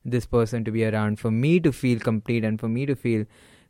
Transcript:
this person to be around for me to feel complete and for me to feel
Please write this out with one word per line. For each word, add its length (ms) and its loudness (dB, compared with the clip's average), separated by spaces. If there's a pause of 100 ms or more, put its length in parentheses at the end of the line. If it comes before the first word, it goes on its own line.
this 200 -2
person 400 0
to 60 -4
be 140 0
around 340 0
for 120 -2
me 280 4
to 120 4
feel 280 0
complete 440 -2
and 160 -2
for 80 -6
me 180 -2
to 100 -2
feel 300 -2 (440)